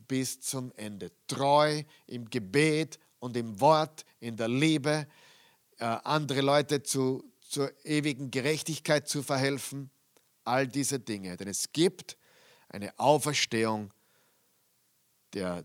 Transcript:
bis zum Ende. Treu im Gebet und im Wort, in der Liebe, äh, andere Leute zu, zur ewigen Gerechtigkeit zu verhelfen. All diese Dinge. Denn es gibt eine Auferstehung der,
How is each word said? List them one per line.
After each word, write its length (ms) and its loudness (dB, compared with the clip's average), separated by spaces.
bis 340 -4
zum 340 -6
Ende. 360 -10
Treu 560 2
im 240 -10
Gebet 720 2
und 180 -6
im 220 -4
Wort, 460 4
in 180 -8
der 100 -2
Liebe, 600 2
äh, 80 -6
andere 560 0
Leute 420 2
zu, 400 -2
zur 300 -4
ewigen 440 -2
Gerechtigkeit 800 0
zu 160 -4
verhelfen. 640 -2
All 240 2
diese 320 -2
Dinge. 380 -6
Denn 100 -8
es 240 -6
gibt 460 0
eine 300 -12
Auferstehung 920 2
der, 320 -4